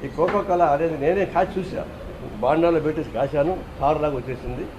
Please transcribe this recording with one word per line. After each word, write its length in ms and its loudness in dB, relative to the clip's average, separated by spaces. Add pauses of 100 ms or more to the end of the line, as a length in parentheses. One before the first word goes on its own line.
ఈ 20 -6
Coca-Cola 540 2
అనేది 360 2
నేనే 260 2
కాచి 360 0
చూశాను, 800 -10
బాండాలో 400 4
పెట్టి 240 -2
కాశాను, 560 0 (200)
తారులాగా 360 2
వచ్చేసింది. 500 -6 (120)